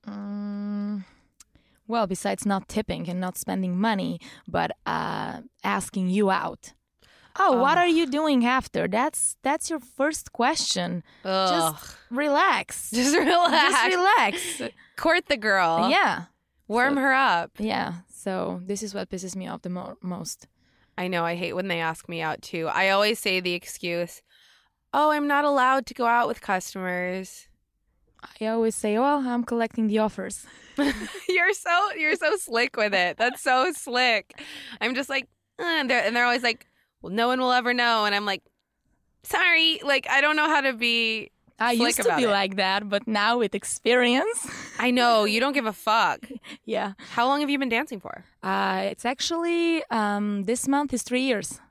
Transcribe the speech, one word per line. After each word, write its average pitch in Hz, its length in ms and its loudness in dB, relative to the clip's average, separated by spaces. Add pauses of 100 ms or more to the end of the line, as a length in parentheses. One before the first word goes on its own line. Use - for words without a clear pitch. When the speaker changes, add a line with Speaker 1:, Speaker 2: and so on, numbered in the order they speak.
Speaker 1:
Mm, 202 960 -6 (840)
well, 220 200 0
besides 190 380 -4
not 196 240 0
tipping 175 400 -4
and 180 100 -4
not 185 180 -6
spending 185 420 -4
money, 185 400 -2 (280)
but, 170 240 -2 (140)
uh, - 560 -4 (220)
asking 196 460 -2
you 196 220 2
out. - 420 -4 (640)
"Oh, 339 240 6
what 294 160 4
Speaker 2:
Oh. 349 40 4
Speaker 1:
are 359 60 4
you 330 180 4
doing 277 400 2
after?" 240 420 0
That's, 233 540 -2
that's 294 280 -2
your 320 100 -4
first - 520 -4
question. 180 720 -2 (220)
Speaker 2:
Ugh. 190 240 2 (240)
Speaker 1:
Just - 240 -16 (120)
relax. 294 840 0
Speaker 2:
<laughs> - 20 -8
Just 254 240 2
relax. 320 560 4
Speaker 1:
Just 240 220 4
relax. 349 680 2 (340)
Speaker 2:
Court 339 320 2
the 285 100 0
girl. 190 520 2
Speaker 1:
Yeah. 285 360 2 (420)
Speaker 2:
Warm 247 280 2
Speaker 1:
So 269 60 0
Speaker 2:
her 269 120 4
up. 196 460 2
Speaker 1:
Yeah. 220 340 -2 (140)
So 180 580 -6
this 202 160 -6
is 202 120 -10
what 190 160 -6
pisses 185 260 -10
me 185 120 -8
off 170 160 -10
the 180 60 -8
mo-, 180 320 -8
most. 170 460 -10 (500)
Speaker 2:
I 180 120 -4
know. 170 160 -2
I 170 100 -2
hate 175 180 -6
when 185 140 -4
they 170 140 -4
ask 160 260 -6
me 165 140 -8
out, 156 200 -6
too. 160 260 -6
I 190 220 0
always 208 300 2
say 185 220 -2
the 180 120 -4
excuse, 175 680 -6 (720)
"Oh, 302 180 2
I'm 294 160 0
not 285 180 2
allowed 269 420 2
to - 60 -16
go 240 120 -2
out 233 240 2
with 233 120 -6
customers." 185 1040 -6 (960)
Speaker 1:
I 220 60 -4
always 226 280 0
say, 214 220 0
"Well, 285 300 2
I'm 240 160 -2
collecting 226 440 -2
the 214 120 2
offers." 208 520 -4
<laughs> - 40 -20 (220)
Speaker 2:
<laughs> 277 520 -2
You're 359 240 2
so, 381 440 0
you're 311 180 0
so 339 220 0
slick 233 400 -2
with 208 160 0
it. 180 240 2
That's 247 240 0
so 262 320 2
slick. 247 680 -2 (420)
I'm 247 140 -2
just 269 140 -4
like, 269 180 -4 (320)
"Uh," - 40 -6
and 320 260 0
they're, 247 140 2
and 220 120 0
they're 240 100 4
always 240 180 2
like, 233 220 -2 (360)
"Well, 170 120 -10
no 233 140 2
one 254 120 2
will 254 120 2
ever 247 220 2
know." 233 320 2
And 208 100 2
I'm 208 100 -2
like, 196 160 -2 (840)
"Sorry." 330 600 2
Like, 277 260 0
I 277 120 4
don't 302 140 2
know 302 120 2
how 302 140 4
to 269 120 0
be 226 560 -2 (300)
Speaker 1:
I 240 180 2
Speaker 2:
slick 240 100 4
Speaker 1:
used 240 140 0
to - 60 0
Speaker 2:
about 330 100 4
Speaker 1:
be 262 60 4
Speaker 2:
it. 226 60 4
Speaker 1:
like 196 280 2
that, 196 320 0
but 202 180 -2
now 220 300 2
with 220 180 0
experience. 247 920 2 (180)
<laughs> - 160 -16
Speaker 2:
I 247 120 2
know. 240 320 4
You 214 160 2
don't 269 140 2
give 262 120 0
a 220 60 0
fuck. 214 560 0 (380)
Speaker 1:
Yeah. 208 280 -4 (180)
Speaker 2:
How 240 160 2
long 277 120 2
have 294 100 -2
you 285 80 2
been 262 120 -2
dancing 233 320 -4
for? - 240 -16 (180)
Speaker 1:
Uh, 190 380 -2 (100)
it's - 140 -12
actually, 339 840 0
um, 208 540 -2
this 233 240 -2
month 277 260 0
is 233 100 -2
three 254 180 -2
years. 233 500 -2